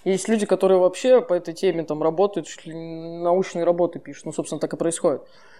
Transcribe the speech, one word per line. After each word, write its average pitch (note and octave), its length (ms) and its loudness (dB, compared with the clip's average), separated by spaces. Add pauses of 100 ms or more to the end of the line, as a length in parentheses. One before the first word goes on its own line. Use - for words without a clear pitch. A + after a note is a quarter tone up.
Есть F#3+ 240 0
люди, G#3+ 180 2
которые F#3+ 320 4
вообще A3 420 4
по F3+ 140 -2
этой F3 180 -4
теме E3 320 0
там D3+ 180 -4
работают, E3 440 0
чуть - 200 -18
ли D#3+ 80 -14
не E3 480 -12
научные F3 420 0
работы E3+ 340 0
пишут. - 260 -18
Ну, D#3 80 -8
собственно, D3+ 280 -6
так D3+ 120 -4
и D#3 40 -8
происходит. D#3+ 440 -2 (400)